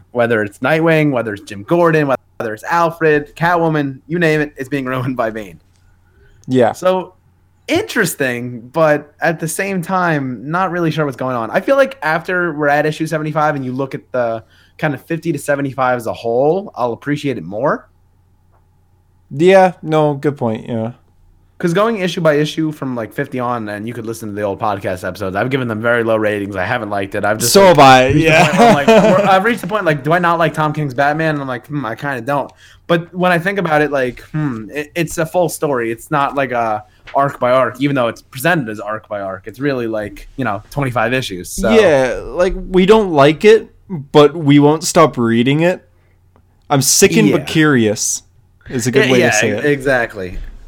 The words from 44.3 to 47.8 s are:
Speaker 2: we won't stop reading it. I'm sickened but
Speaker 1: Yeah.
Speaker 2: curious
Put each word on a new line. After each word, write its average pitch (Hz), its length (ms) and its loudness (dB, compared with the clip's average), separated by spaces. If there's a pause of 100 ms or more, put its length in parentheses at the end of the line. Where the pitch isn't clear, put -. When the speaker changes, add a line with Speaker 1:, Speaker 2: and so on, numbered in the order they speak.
Speaker 2:
we 147 240 4
won't 147 260 4
stop 160 340 2
reading 120 420 2
it. 180 280 0 (800)
I'm 139 140 2
sickened 196 500 4
but 170 100 2
Speaker 1:
Yeah. - 40 -12
Speaker 2:
curious 127 760 0 (460)